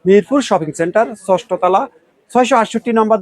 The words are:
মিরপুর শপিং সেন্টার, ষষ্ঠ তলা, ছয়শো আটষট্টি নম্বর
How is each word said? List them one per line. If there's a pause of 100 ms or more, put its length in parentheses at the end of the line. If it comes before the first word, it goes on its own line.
মিরপুর
শপিং
সেন্টার, (200)
ষষ্ঠ
তলা, (440)
ছয়শো
আটষট্টি
নম্বর